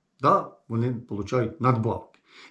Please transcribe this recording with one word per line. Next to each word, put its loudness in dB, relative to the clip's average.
Да? 2
Вони -2
получають -4
надбавки. 0